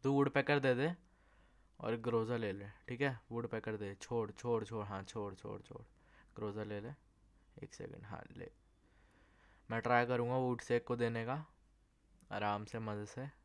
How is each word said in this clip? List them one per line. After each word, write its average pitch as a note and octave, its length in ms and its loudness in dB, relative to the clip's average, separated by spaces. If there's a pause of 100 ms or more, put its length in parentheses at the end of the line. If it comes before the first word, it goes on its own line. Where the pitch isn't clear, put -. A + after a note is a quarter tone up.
तू C3+ 100 4
वुडपेकर C#3 460 6
दे C3 160 6
दे D#3 200 2 (840)
और A2 160 0
ग्रोजा A#2 420 2
ले A2 140 0
ले, G2+ 160 -8
ठीक A#2+ 340 -8
है? C3+ 180 0 (120)
वुडपेकर A2+ 460 -4
दे, G2+ 180 -6
छोड़, A2 360 -2
छोड़, A#2 320 0
छोड़, G#2+ 220 -6
हाँ, G2 180 -6
छोड़, G2+ 320 -6
छोड़, G#2 260 -10
छोड़, A#2 200 -14 (540)
ग्रोजा G#2+ 280 -4
ले G#2 180 -4
ले। A2+ 80 -8 (760)
एक - 100 -14
सेकंड, - 320 -10
हाँ, G#2 180 -10 (140)
ले। - 140 -12 (1200)
मैं A2+ 100 0
ट्राई A#2+ 240 8
करूँगा B2 320 2
वुड B2+ 240 2
सेक A#2+ 260 2
को B2 80 2
देने A#2 300 0
का, C#3+ 200 -4 (880)
आराम G#2 340 0
से, A2+ 140 -6
मज़े G#2+ 260 -4
से। C3+ 400 -10